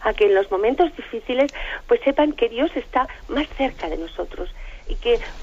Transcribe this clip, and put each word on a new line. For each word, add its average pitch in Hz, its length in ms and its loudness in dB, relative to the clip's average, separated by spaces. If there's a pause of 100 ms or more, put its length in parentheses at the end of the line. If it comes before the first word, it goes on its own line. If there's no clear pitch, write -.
a 220 100 0
que 208 140 4
en 196 80 6
los 196 160 4
momentos 247 440 2
difíciles, 254 560 -2 (380)
pues 240 160 4
sepan 294 280 4
que 233 180 0
Dios 262 260 0
está 262 320 0 (200)
más 294 280 -2
cerca 262 320 -4
de 160 80 -6
nosotros. 170 540 -8 (360)
Y - 100 -4
que 240 220 2 (240)